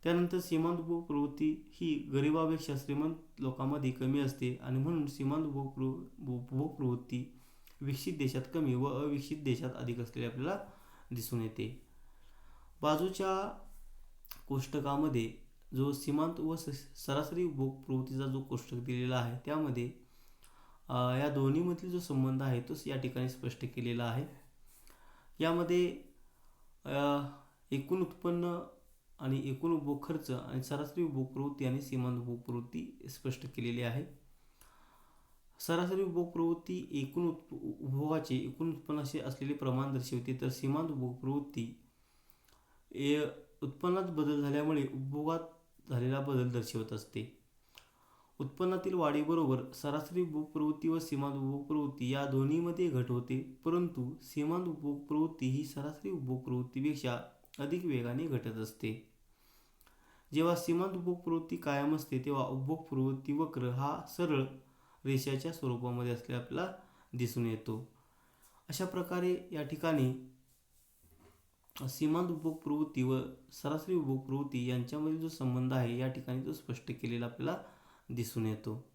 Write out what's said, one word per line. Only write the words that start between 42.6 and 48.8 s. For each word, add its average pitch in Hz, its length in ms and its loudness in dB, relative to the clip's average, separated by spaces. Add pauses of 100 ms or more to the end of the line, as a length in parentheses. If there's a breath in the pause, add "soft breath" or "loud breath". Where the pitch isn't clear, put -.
ए-, 143 300 4 (380)
उत्पन्नात 180 400 2
बदल 151 400 2
झाल्यामुळे 147 400 2
उपभोगात 143 580 -2 (500)
झालेला 127 300 2
बदल 131 300 2
दर्शवत 113 420 -2
असते. - 460 -8 (1000 loud breath)
उत्पन्नातील 185 540 0